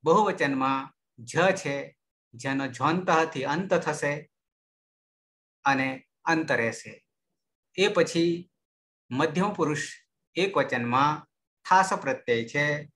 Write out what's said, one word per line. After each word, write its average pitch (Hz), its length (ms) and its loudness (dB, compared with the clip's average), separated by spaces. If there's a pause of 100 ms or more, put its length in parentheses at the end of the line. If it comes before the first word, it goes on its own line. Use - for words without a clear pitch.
બહુવચનમાં 139 880 2 (260)
જ 165 320 2
છે, 139 460 -6 (360)
જનો 135 340 -4
જ્વંતઃથી 160 760 0
અંત 185 280 -2
થશે 151 580 -2 (1300)
અને 135 420 -2 (180)
અંત 160 260 0
રહેશે. 113 540 -4 (720)
એ 190 100 2
પછી 170 640 0 (600)
મધ્યમ 160 420 0
પુરુષ 147 300 -2 (520)
એક 190 220 0
વચનમાં 131 680 0 (380)
થાસ 185 280 4
પ્રત્યય 120 540 -2
છે. 147 480 -2